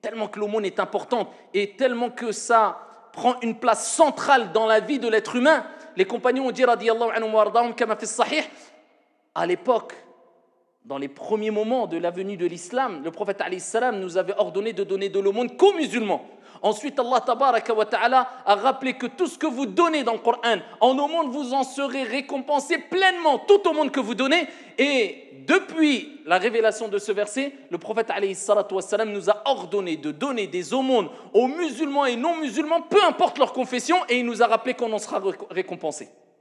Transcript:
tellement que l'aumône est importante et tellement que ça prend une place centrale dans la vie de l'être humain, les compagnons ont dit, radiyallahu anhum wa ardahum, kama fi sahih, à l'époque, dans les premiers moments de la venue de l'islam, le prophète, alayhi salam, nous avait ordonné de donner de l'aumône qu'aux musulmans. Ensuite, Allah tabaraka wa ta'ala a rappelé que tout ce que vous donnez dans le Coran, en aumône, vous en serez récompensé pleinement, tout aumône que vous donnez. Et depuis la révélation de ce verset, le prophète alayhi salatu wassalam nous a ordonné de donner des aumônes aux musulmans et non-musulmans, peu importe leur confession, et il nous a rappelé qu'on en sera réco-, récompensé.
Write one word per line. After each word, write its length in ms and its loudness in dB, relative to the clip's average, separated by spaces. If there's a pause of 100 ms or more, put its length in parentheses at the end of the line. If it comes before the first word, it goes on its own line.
tellement 260 -6
que 120 -12
l'aumône 260 -2
est 140 -6
importante 520 -2 (220)
et 220 -2
tellement 340 0
que 220 -6
ça 520 2 (300)
prend 280 0
une 180 -4
place 320 0
centrale 600 4
dans 140 2
la 140 6
vie 180 -2
de 100 -2
l'être 280 0
humain, 300 4 (300)
les 100 2
compagnons 420 0
ont 40 -2
dit, 140 2
radiyallahu 500 2
anhum 200 -2
wa 60 6
ardahum, 340 2
kama 200 0
fi 120 -10
sahih, 360 0 (920)
à 100 -2
l'époque, 480 -2 (920)
dans 140 -10
les 120 -6
premiers 420 -4
moments 340 0
de 120 -6
la 120 -2
venue 280 -6
de 100 -2
l'islam, 560 -4
le 80 -6
prophète, 300 -6
alayhi 180 -4
salam, 400 -2
nous 180 -4
avait 200 -2
ordonné 360 -2
de 100 -4
donner 260 -4
de 100 -2
l'aumône 380 -2
qu'aux 160 6
musulmans. 520 -2 (360)
Ensuite, 380 -2
Allah 220 2
tabaraka 520 2
wa 120 2
ta'ala 420 2 (180)
a 100 6
rappelé 380 0
que 120 -6
tout 220 -2
ce 100 -10
que 100 -2
vous 180 -2
donnez 380 2
dans 100 0
le 60 -4
Coran, 380 2 (220)
en 180 4
aumône, 320 0
vous 240 -6
en 100 0
serez 400 -6
récompensé 720 -4
pleinement, 640 2
tout 280 6
aumône 240 0
que 80 -2
vous 160 -4
donnez. 320 2 (300)
Et 680 -2
depuis 800 0
la 120 2
révélation 500 0
de 100 -4
ce 140 -6
verset, 420 -4 (160)
le 80 -6
prophète 320 -4
alayhi 260 -2
salatu 400 0
wassalam 360 -2
nous 180 -4
a 160 2
ordonné 520 -2
de 140 -6
donner 360 -4
des 260 -6
aumônes 360 2 (240)
aux 140 6
musulmans 580 -2
et 100 0
non-musulmans, 680 -2
peu 220 4
importe 340 2
leur 160 2
confession, 440 0 (120)
et 100 2
il 60 -2
nous 160 0
a 60 6
rappelé 260 0
qu'on 180 -4
en 80 -2
sera 200 -4
réco-, 300 -6
récompensé. 600 -6 (320)